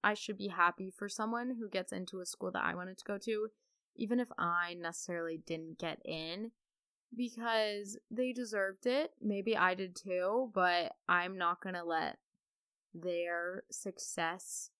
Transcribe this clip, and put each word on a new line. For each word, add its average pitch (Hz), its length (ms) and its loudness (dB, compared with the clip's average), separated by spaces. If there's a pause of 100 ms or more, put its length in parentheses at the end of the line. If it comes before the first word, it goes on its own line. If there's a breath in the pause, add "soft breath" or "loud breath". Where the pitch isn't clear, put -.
I 208 100 6
should 208 240 -6
be 202 100 -4
happy 180 420 4
for 202 180 -8
someone 233 480 -2
who 220 120 -6
gets 185 240 -2
into 185 280 -6
a 180 60 -8
school - 260 -4
that - 120 0
I 170 120 0
wanted 180 220 -8
to - 60 -18
go 202 140 -4
to, 220 320 -2 (460)
even 240 240 2
if 240 180 -2
I 175 360 2
necessarily 170 640 -4
didn't 160 400 -6
get 160 280 -4
in, 170 460 -6 (640)
because 220 840 0 (120)
they 254 220 2
deserved 208 540 0
it. 269 340 2
Maybe 208 360 2
I 185 180 6
did 185 220 -4
too, 196 580 0
but 175 420 4 (120)
I'm 180 280 4
not 175 240 2
gonna 180 240 -4
let 165 340 0 (760)
their 175 760 -2
success - 1080 -6